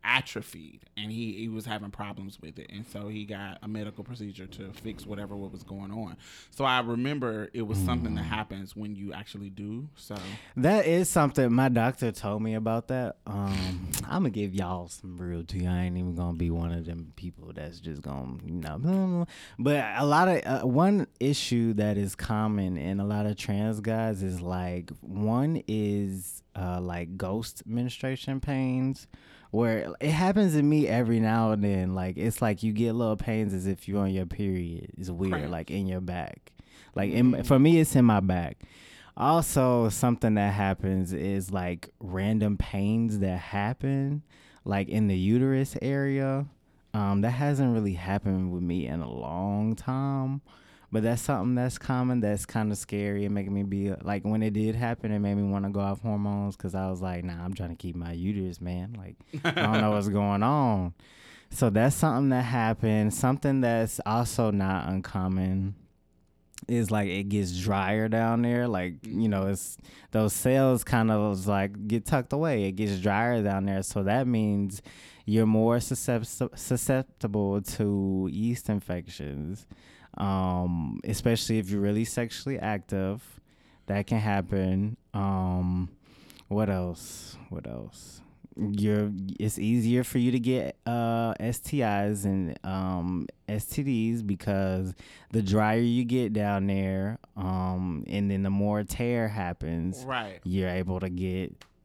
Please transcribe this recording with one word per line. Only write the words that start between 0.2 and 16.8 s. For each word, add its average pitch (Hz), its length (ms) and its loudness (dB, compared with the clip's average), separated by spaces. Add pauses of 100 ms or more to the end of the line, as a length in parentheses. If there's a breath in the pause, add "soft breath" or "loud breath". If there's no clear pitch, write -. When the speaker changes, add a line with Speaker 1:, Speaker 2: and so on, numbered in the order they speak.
Speaker 1:
and 104 140 -10
he, 113 220 -6
he 110 160 -8
was 110 180 -8
having 104 240 -8
problems 98 500 -12
with 80 200 -16
it, - 120 -16
and 101 140 -12
so 104 220 -10
he 107 160 -8
got 101 380 -10
a 104 60 -12
medical 107 360 -8
procedure 104 420 -12
to 95 260 -14
fix - 320 -12
whatever 101 320 -10
what 98 140 -10
was 95 140 -16
going 98 260 -12
on. 104 260 -10 (340 loud breath)
So - 140 -4
I 127 160 4
remember 120 720 -2
it 120 100 -4
was 104 160 -2
something 90 360 0
that - 60 -2
Speaker 2:
Mm-hmm. 80 100 -4
Speaker 1:
happens 98 460 -8
when 104 180 -8
you 98 180 -10
actually 101 380 -12
do. 107 460 -10
So - 180 -14 (420 loud breath)
Speaker 2:
That 175 300 6
is 170 220 4
something 135 440 4
my 131 160 6
doctor 120 440 2
told 107 300 -4
me 110 120 -2
about 113 340 -2
that. 127 280 -4 (100)
Um, 95 600 -4 (200)
I'ma 175 200 0
give 101 260 -4
y'all 90 340 -4
some 90 280 -14
real 87 260 -6
tea. 90 240 -4
I 90 180 0
ain't 90 120 -2
even 90 180 -2
gonna 85 220 -2
be 85 140 0
one 85 200 -2
of 85 160 -4